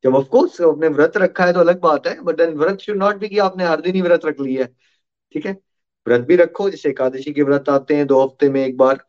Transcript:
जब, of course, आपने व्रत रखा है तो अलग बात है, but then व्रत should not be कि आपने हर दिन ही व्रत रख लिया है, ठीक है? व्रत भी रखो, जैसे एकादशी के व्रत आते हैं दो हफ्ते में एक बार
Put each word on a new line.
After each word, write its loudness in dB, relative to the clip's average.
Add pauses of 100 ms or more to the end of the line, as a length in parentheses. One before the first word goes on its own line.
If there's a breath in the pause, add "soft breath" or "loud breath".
जब, 4
of 2 (100)
course, 2
आपने -2
व्रत 2
रखा 0
है 2
तो 0
अलग 2
बात 0
है, -6
but -4
then 0
व्रत -2
should -4
not -4
be -8
कि -4
आपने -2
हर -2
दिन -4
ही -2
व्रत 2
रख -6
लिया -4
है, -8 (580)
ठीक -8
है? -6 (560)
व्रत 2
भी 2
रखो, 2
जैसे -6
एकादशी -4
के -2
व्रत 0
आते 0
हैं 0
दो 4
हफ्ते 0
में -2
एक -6
बार 2